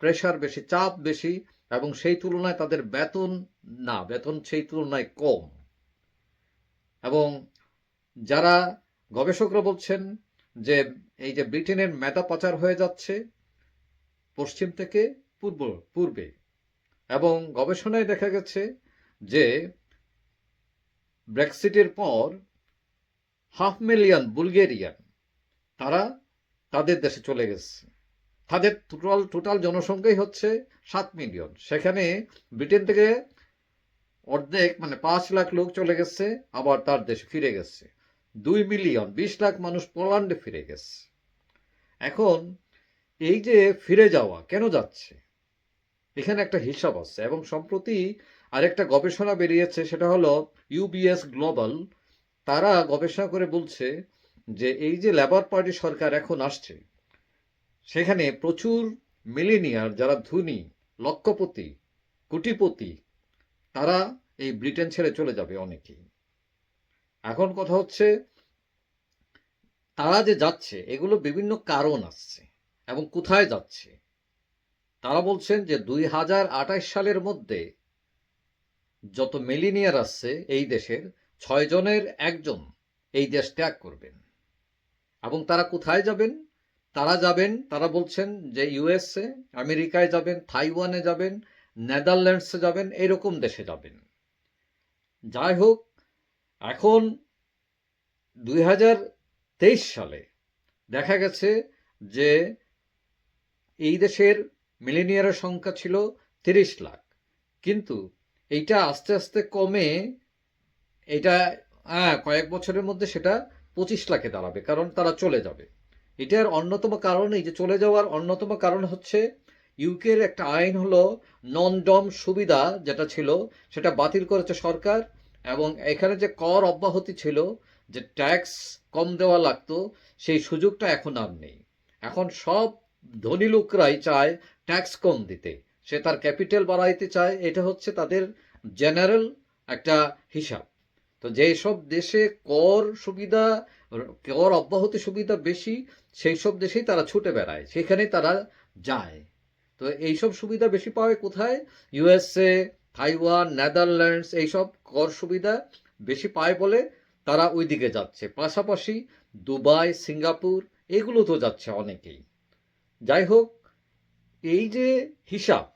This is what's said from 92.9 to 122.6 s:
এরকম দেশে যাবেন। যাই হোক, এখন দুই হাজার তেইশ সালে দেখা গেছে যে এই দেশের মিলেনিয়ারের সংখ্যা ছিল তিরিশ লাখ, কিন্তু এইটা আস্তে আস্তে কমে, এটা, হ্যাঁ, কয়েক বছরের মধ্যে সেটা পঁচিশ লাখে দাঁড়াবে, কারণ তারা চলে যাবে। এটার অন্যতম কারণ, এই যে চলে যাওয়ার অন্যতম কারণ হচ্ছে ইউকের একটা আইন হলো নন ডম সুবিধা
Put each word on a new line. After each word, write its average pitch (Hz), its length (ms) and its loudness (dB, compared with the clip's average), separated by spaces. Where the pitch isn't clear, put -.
এরকম 185 280 0
দেশে 110 260 -6
যাবেন। 69 240 -16
যাই 139 360 -2
হোক, 226 180 8
এখন 208 380 4
দুই 127 300 0
হাজার 220 280 6
তেইশ 220 220 6
সালে 76 260 -10
দেখা 143 320 0
গেছে 190 260 0
যে 123 280 0
এই 156 240 2
দেশের 202 320 4
মিলেনিয়ারের 180 640 0
সংখ্যা 180 380 -6
ছিল 180 140 -4
তিরিশ 185 240 6
লাখ, - 140 -20
কিন্তু 202 320 -4
এইটা 151 260 0
আস্তে - 300 -4
আস্তে 208 200 -4
কমে, 190 340 0
এটা, 156 280 2
হ্যাঁ, 175 220 2
কয়েক 151 280 0
বছরের 185 340 -4
মধ্যে 196 260 -4
সেটা 180 200 0
পঁচিশ 185 260 -4
লাখে - 220 0
দাঁড়াবে, 92 340 -8
কারণ 156 180 -2
তারা 165 160 2
চলে 143 240 2
যাবে। 76 180 -14
এটার 202 280 2
অন্যতম 196 340 -2
কারণ, 185 220 2
এই 165 80 -2
যে 165 140 -6
চলে 185 220 2
যাওয়ার 208 240 6
অন্যতম 180 340 -4
কারণ 185 180 2
হচ্ছে 185 260 -4
ইউকের 180 400 0
একটা - 160 -8
আইন 180 260 2
হলো 185 200 6
নন 180 180 2
ডম 196 160 8
সুবিধা 185 360 2